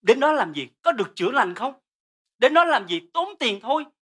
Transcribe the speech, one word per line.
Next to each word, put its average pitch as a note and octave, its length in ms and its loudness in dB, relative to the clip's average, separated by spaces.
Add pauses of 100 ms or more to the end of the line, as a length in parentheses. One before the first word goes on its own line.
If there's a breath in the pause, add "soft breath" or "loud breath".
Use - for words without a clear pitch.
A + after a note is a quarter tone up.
Đến B3+ 180 4
đó D4 120 4
làm G3 220 -2
gì? D4 140 -8 (140)
Có E4+ 100 2
được G#3 240 -6
chữa F#3 160 -2
lành G3+ 240 0
không? C4 180 -8 (640)
Đến C4 160 4
đó E4+ 100 4
làm B3+ 240 0
gì? E3 140 -6 (120)
Tốn F4+ 160 -4 (100)
tiền G#3 220 -4
thôi. C#4+ 240 -4 (180)